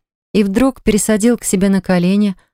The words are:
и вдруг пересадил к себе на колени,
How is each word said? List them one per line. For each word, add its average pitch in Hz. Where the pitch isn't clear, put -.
и 214
вдруг 226
пересадил 214
к -
себе 196
на 196
колени, 190